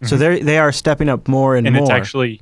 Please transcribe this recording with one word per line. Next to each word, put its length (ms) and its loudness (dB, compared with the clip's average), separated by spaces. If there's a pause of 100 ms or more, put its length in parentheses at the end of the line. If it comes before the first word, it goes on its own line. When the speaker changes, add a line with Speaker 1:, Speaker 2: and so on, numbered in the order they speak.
Speaker 1:
So 140 -2
Speaker 2:
Mm-hmm. 40 0
Speaker 1:
they're, 240 2
they 140 0
are 140 2
stepping 380 -2
up 180 -4
more 280 0
and 120 0
Speaker 2:
And 80 2
Speaker 1:
more. 80 2
Speaker 2:
it's 80 2
actually 500 -2